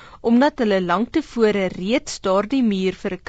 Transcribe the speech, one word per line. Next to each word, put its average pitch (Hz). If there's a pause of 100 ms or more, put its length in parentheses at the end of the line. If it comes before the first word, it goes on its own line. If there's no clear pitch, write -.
(220)
omdat 254
hulle 208
lank 180
tevore 214
reeds 214
daardie 208
muur 185
vir 190
'n 185